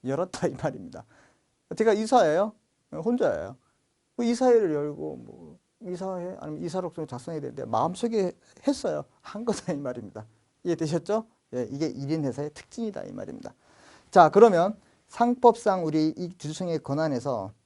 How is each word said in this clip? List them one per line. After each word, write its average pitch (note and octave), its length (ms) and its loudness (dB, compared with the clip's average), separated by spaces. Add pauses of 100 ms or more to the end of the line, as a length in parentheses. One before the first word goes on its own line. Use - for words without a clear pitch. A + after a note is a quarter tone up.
열었다 D#3+ 440 -4
이 D3 80 -2
말입니다. A2 500 -8 (680)
제가 A3 180 4
이사예요? G#3+ 600 4 (380)
혼자예요. D3+ 640 -2 (600)
그 A#3+ 80 -4
이사회를 A#3 500 4
열고 D3 440 -6
뭐 D#3 400 -20 (240)
이사회 F#3 580 -8
아니면 D#3 240 -10
이사록을 E3+ 440 -6
작성해야 D3 340 -10
되는데 C#3 240 -10
마음속에 F3+ 680 0 (340)
했어요. E3 380 -2 (160)
한 A3 240 -12
거다 F3 280 -2
이 D3 40 -2
말입니다. A#2+ 480 -8 (380)
이해되셨죠? E3+ 600 -2 (280)
예, B2 180 -4
이게 C#3+ 160 -4
일 C#3 240 -6
인 D#3+ 140 -2
회사의 C#3+ 280 -4
특징이다 - 500 -10
이 - 80 -12
말입니다. - 420 -12 (580)
자, E3+ 180 10
그러면 G3+ 480 8 (300)
상법상 A#3 760 4
우리 D#3 240 2
이 F3 280 -6
주주총회 D#3+ 420 -6
권한에서 C3+ 720 -4 (140)